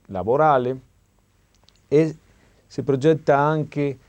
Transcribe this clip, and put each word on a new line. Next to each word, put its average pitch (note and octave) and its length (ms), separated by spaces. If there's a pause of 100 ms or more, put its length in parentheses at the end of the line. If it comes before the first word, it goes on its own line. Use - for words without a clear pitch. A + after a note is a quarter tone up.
lavorale, B2+ 720 (1040)
e D#3 280 (500)
si - 180
progetta C#3+ 540
anche D3 600 (120)